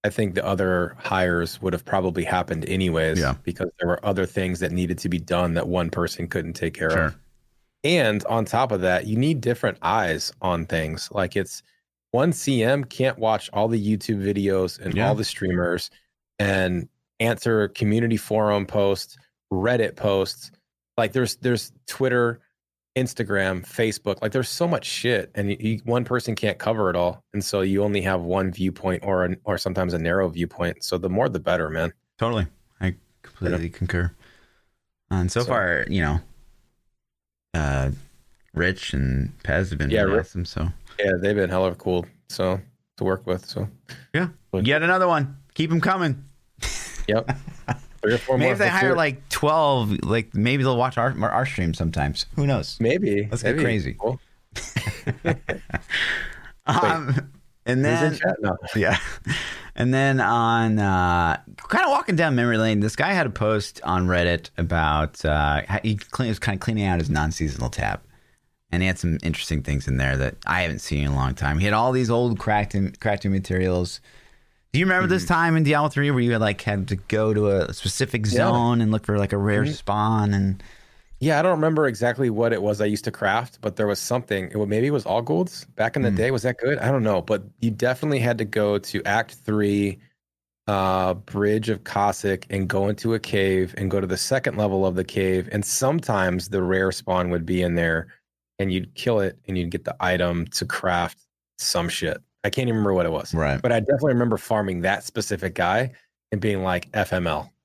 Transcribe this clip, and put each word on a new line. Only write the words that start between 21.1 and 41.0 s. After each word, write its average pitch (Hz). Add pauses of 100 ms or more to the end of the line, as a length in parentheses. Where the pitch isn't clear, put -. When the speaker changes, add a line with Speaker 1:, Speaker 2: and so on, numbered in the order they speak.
Speaker 1:
there's, 127
there's 120 (140)
Twitter, 120 (560)
Instagram, 98
Facebook. 104
Like, 110
there's 127
so -
much 170
shit, 113
and 101
you, 101
you, 110
one 120
person 120
can't 101
cover 107
it 87
all, 87 (120)
and 101
so 101
you 95
only 101
have 92
one 92
viewpoint 90
or 92
an, 90
or 98
sometimes 92
a 87
narrow 87
viewpoint. 85
So -
the 87
more 113
the 95
better, 82
man. 80 (260)
Speaker 2:
Totally. 113 (340)
I 92 (280)
completely 90
Speaker 1:
Yeah. 82
Speaker 2:
concur. 87 (1000)
And 90
so 117
Speaker 1:
So 123
Speaker 2:
far, 90
you 95
know, 78 (1300)
uh, 69 (640)
Rich 90
and 67
Pez 90
have 80
been 71
Speaker 1:
Yeah, 107
Speaker 2:
really 98
Speaker 1:
Ri- 113
Speaker 2:
awesome. 92
So - (300)
Speaker 1:
yeah, 98